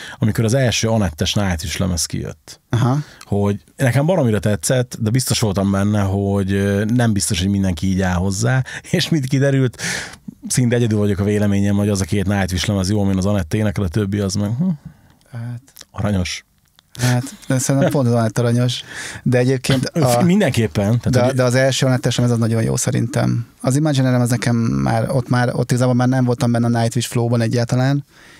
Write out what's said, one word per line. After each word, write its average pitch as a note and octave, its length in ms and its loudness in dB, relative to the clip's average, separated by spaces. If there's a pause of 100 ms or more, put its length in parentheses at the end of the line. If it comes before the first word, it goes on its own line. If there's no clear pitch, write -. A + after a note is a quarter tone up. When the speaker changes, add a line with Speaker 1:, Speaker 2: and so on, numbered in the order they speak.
(200)
Speaker 1:
Amikor A2+ 240 0
az A2 100 2
első A#2+ 360 0
Anettes G#2 440 0
Nightwish F2+ 460 -2
lemez F2+ 260 -2
kijött. - 540 -10 (100)
Speaker 2:
Aha. A#2+ 280 2 (240)
Speaker 1:
Hogy G2+ 420 -2 (140)
nekem C#3 280 2
baromira C3+ 340 2
tetszett, B2 600 -2
de A2 100 0
biztos B2 300 0
voltam G2 320 0
benne, G2+ 300 2
hogy, G2 500 0
ö, G2 340 0
nem A#2 280 2
biztos, G2 260 -2
hogy F#2 100 0
mindenki F#2+ 380 0
így F#2+ 140 0
áll F2+ 160 0
hozzá, G#2+ 460 0 (120)
<laughs> - 160 -16
és F3+ 180 0
mit D3+ 160 0
kiderült, C3+ 560 0 (680)
szinte A#2+ 280 2
egyedül A2+ 220 2
vagyok G#2 220 2
a G2+ 40 0
véleményem, G2+ 520 2
hogy G2+ 140 2
az G2 120 0
a G2 40 -2
két G2 220 -2
Nightwish F#2 400 0
lemez F#2+ 220 0
jó, G#2 140 0
mint G2 140 0
az F#2 80 0
Anett G2+ 280 0
énekel, G#2 300 0
a F#2+ 40 0
többi G#2 320 -2
az G2 160 -2
meg, G2+ 220 -2
hm, F3+ 100 0 (640)
Speaker 2:
Hát. A#2+ 300 -10 (300)
Speaker 1:
aranyos. F#2+ 540 -4 (540)
Speaker 2:
Hát, B2 240 2 (240)
de C3 100 0
szerintem C3+ 340 2
pont C3+ 160 2
az A#2 60 2
Anett A2+ 240 0
aranyos, B2 440 0 (420)
de B2 140 2
egyébként C3 480 2
a B2 380 2
Speaker 1:
Mindenképpen, D3 600 2 (140)
tehát, - 100 -2
Speaker 2:
de, B2 140 2
Speaker 1:
hogy C3 100 2
Speaker 2:
de B2+ 100 2
az B2 120 2
első C3 300 2
Anettes B2+ 300 0
lemez B2 160 2
az A#2 60 2
nagyon A2+ 260 0
jó C3 120 0
szerintem. B2 680 -2 (160)
Az C3 140 0
Imaginary C3 460 2
az A#2+ 80 0
nekem A#2 260 0
már, A#2 540 0
ott B2 200 -2
már, B2 260 0
ott - 160 -4
igazából B2+ 220 2
már B2 140 2
nem C3 180 2
voltam A#2+ 260 0
benne A#2+ 140 0
a A#2 140 0
Nightwish A#2 300 -2
flow-ban A#2 320 0
egyáltalán, B2 640 0 (340)